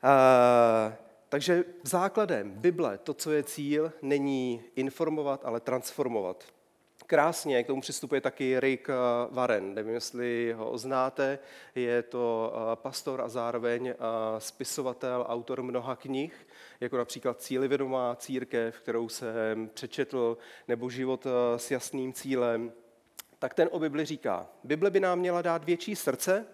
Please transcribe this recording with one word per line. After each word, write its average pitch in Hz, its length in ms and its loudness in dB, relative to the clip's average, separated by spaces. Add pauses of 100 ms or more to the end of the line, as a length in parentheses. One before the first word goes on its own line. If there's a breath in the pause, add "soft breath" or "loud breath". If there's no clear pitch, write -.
A, 123 880 8 (360)
takže 170 340 2 (200)
základem 180 680 0
Bible, 135 460 0
to, - 160 -8
co 156 180 -4
je 147 120 2
cíl, 151 480 -2 (100)
není 135 640 0 (120)
informovat, 143 680 -2
ale 117 140 -2
transformovat. 117 840 -2 (640)
Krásně 151 560 2
k - 40 -4
tomu 135 140 -2
přistupuje 135 400 -2
taky 131 380 0
Rick, 135 300 0
eh, 135 40 -2 (380)
Warren. 107 420 0
Nevím, 110 200 -4
jestli 120 640 -2
ho 117 200 -6
znáte. 131 600 -2 (360 loud breath)
Je 120 280 0
to, 113 520 -2
eh, 113 200 -2
pastor 135 460 -6
a 117 80 -4
zároveň, 120 580 -2
eh, 123 80 -4 (420)
spisovatel, 123 920 -4
autor 120 340 -4
mnoha 123 340 -4
knih, 135 520 -6 (320 loud breath)
jako 127 180 -4
například 120 440 -4
Cílevědomá 131 720 0
církev, 123 640 -4
kterou 117 300 -4
jsem 110 640 -4
přečetl, 123 640 -2 (300 loud breath)
nebo 123 220 -4
Život, 127 360 -4
eh, 123 340 2
s - 120 -6
jasným 131 420 -4
cílem. 120 580 0 (680)
Tak - 140 -4
ten 165 180 4
o 170 80 -4
Bibli 151 260 0
říká, 101 420 -4 (160)
„Bible 156 260 2
by 190 100 4
nám 180 200 2
měla 180 220 0
dát 165 220 0
větší 175 320 -2
srdce 185 580 0